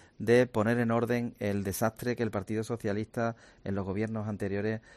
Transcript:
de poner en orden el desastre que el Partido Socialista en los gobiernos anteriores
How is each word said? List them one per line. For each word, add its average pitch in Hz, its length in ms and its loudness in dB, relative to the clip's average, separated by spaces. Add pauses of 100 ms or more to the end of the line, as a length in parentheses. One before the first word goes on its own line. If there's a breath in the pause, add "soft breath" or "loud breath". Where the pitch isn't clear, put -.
(200 loud breath)
de 120 260 6
poner 117 320 2
en 117 140 2
orden 120 480 0
el 101 240 0
desastre 113 500 -2
que 120 80 -2
el 110 80 0
Partido 107 320 -4
Socialista 113 720 -2 (300 soft breath)
en 98 100 -2
los 98 100 -2
gobiernos 107 440 -2
anteriores 104 540 -2 (140 soft breath)